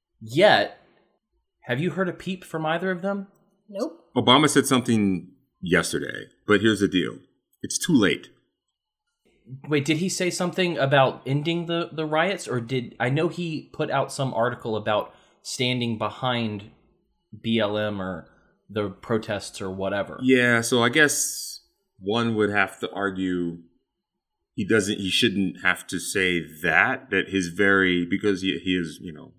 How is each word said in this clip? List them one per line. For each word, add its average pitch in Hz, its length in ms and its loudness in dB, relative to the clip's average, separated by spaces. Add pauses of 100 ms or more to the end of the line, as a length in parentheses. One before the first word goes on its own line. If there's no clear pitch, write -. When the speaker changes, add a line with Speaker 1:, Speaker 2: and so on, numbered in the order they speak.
(200)
Speaker 1:
Yet, 120 580 4 (880)
have 123 140 -2
you 170 120 -2
heard 180 180 -2
a 165 40 -6
peep 185 300 -10
from 160 220 -8
either 170 260 -2
of 175 100 -6
them? 196 260 -6 (420)
Speaker 2:
Nope. 208 300 -8 (180)
Speaker 3:
Obama 139 320 8
said 135 160 4
something 110 680 2 (300)
yesterday, 85 640 -2 (220)
but 101 140 6
here's 107 200 2
the 98 60 4
deal. 78 320 -2 (420)
It's - 160 -6
too - 160 0
late. 98 360 4 (1400)
Speaker 1:
Wait, 143 180 0
did 156 120 2
he 185 120 0
say 180 200 -2
something 175 480 -2
about 135 480 4
ending 151 400 0
the, 170 260 -4
the 156 140 -4
riots? 165 420 0
Or 123 120 -2
did, 117 400 -6
I 123 100 0
know 156 180 2
he 165 460 -6
put 156 160 -4
out 135 220 -2
some 131 220 -4
article 117 420 -2
about 104 380 -2 (280)
standing 123 560 -2
behind 110 760 -4 (680)
B 113 180 0
L 107 180 0
M 104 240 -2
or 92 260 -6 (420)
the 104 200 -2
protests 107 720 -6
or 98 100 -6
whatever. 95 500 -4
Speaker 3:
Yeah, 123 400 4
so 117 220 2
I 120 60 4
guess - 720 0 (380)
one 113 360 0
would 107 160 2
have 101 280 0
to - 140 -6
argue 92 640 -2 (960)
he 98 100 -4
doesn't, 101 340 0
he 95 100 -4
shouldn't 98 540 0
have 90 240 -2
to 92 120 -6
say 90 420 0 (220)
that, 92 460 0
that 95 200 0
his 95 200 0
very, 92 560 2
because 95 360 -2
he, 95 220 -2
he 92 120 0
is, 85 260 -4
you 87 100 -12
know, 76 280 -18